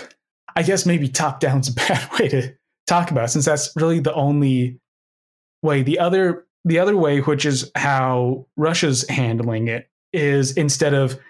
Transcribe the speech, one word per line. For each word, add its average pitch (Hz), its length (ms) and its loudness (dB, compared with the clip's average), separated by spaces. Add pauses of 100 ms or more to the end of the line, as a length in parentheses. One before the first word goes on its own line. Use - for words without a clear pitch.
(560)
I 170 80 0
guess 190 220 0
maybe 170 220 2
top-down's 135 640 0
a 123 40 -4
<laughs> - 20 -6
bad - 340 -2 (100)
way 196 100 4
to 131 240 -2 (340)
talk 175 240 0
about 120 140 0
it, - 40 -2
since 143 160 0
that's 147 300 0
really 165 240 0
the 151 140 -2
only 139 680 0 (800)
way. 147 220 2
The 151 160 0
other, 175 460 0 (200)
the 165 140 2
other 202 160 2
way, 147 240 2
which 139 260 0
is 131 300 -2
how 131 800 0
Russia's 156 540 0
handling 117 580 -2
it, 117 220 -6 (240)
is 139 400 0
instead 147 400 0
of 131 260 0 (100)